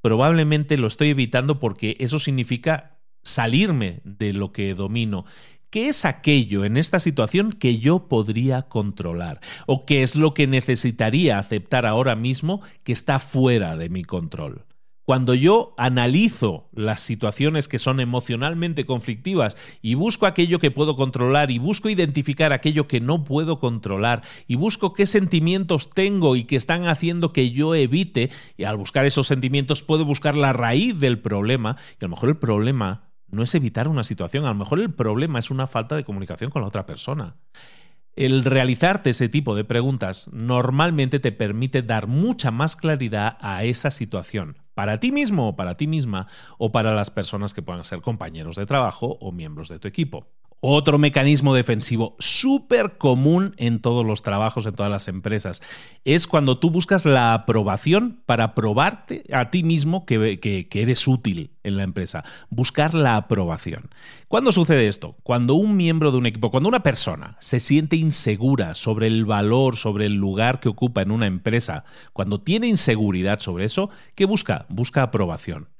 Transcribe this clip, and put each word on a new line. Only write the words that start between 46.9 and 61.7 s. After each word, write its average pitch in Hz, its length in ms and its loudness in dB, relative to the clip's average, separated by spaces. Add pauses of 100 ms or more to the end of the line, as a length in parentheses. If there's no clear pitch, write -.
las 104 160 -2
personas 101 440 -6
que 92 80 -10
puedan 87 200 -10
ser 87 200 -12
compañeros 82 520 -8
de 98 120 -6
trabajo 123 540 -2
o 95 120 -12
miembros 80 360 -12
de 82 120 -16
tu 101 80 -10
equipo. 135 400 -6 (380)
Otro 147 300 6
mecanismo 143 580 4
defensivo 113 640 0
súper 247 800 0
común 151 640 4
en 117 220 0
todos 120 260 2
los 107 160 -2
trabajos, 107 420 -2
en 104 100 -4
todas 101 160 -2
las 98 180 -4
empresas, 95 520 -6 (460)
es 165 200 2
cuando 139 320 2
tú 170 120 2
buscas 180 340 2
la 127 300 6
aprobación 113 880 0
para 113 300 2
probarte 127 760 -2
a 123 200 0
ti 180 120 0
mismo 165 440 0
que, 110 340 0
que, 95 280 -4
que 101 120 -4
eres 120 260 0
útil 104 440 0 (140)
en 101 120 -2